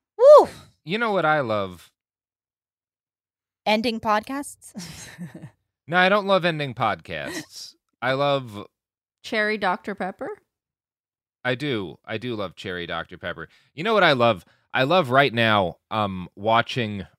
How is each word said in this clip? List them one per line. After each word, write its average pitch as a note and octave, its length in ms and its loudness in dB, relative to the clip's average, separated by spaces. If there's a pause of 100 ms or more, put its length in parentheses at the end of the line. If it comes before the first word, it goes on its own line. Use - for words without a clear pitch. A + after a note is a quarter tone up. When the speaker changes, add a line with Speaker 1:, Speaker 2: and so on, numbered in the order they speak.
(180)
Speaker 1:
Woo! C5 300 10 (380)
Speaker 2:
You F3 140 -4
know A#3 120 -2
what F3+ 140 0
I D3+ 160 2
love? G2+ 500 -4 (1700)
Speaker 1:
Ending A3 340 0
podcasts? A3+ 720 -4 (480)
<laughs> D#3+ 300 -16 (400)
Speaker 2:
No, D#3 60 -2
I F3+ 140 6
don't G3+ 180 2
love F#3+ 160 2
ending D3+ 300 -2
podcasts. F2+ 1000 -6 (280)
I B2+ 100 -2
love C3+ 560 -2 (560)
Speaker 3:
Cherry G#3+ 340 -4
Doctor G3 380 -4
Pepper? B3+ 420 -10 (1080)
Speaker 2:
I B2+ 100 -2
do. A#2 480 -6
I A2 140 -10
do A#2+ 180 -8
love G2 220 -8
cherry F2+ 280 -8
Doctor E2 320 -10
Pepper. D#2+ 300 -12 (260)
You D#3 120 -10
know A3+ 80 0
what G3+ 100 4
I E3 80 6
love? A#2 320 2 (300)
I B2+ 100 0
love D3 280 0
right C3 220 4
now, G#2+ 440 2 (120)
um, G2 460 -4
watching G#2+ 720 -2 (120)